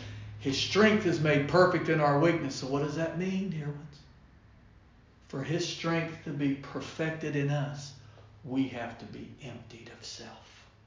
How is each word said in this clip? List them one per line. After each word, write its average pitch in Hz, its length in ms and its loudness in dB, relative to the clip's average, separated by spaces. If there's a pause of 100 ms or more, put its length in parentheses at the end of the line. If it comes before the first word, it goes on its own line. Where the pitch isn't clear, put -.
(400)
His 135 160 -2
strength 202 500 4
is 156 140 2
made 143 280 4
perfect 175 400 6
in 160 120 4
our 143 180 6
weakness. 156 360 4
So - 140 -8
what 143 140 0
does 151 140 -4
that 160 220 -2
mean, 190 320 -2
dear 156 160 -6
ones? 143 320 -10 (1300)
For 135 140 -6
his 156 260 -2
strength - 560 -4
to 170 60 -8
be 139 240 0
perfected 160 840 -6
in 143 140 2
us, - 420 -4 (520)
we 131 240 0
have 117 300 -8
to 110 80 -14
be 101 220 -14 (140)
emptied 117 560 -16
of 113 60 -20
self. - 600 -16 (220)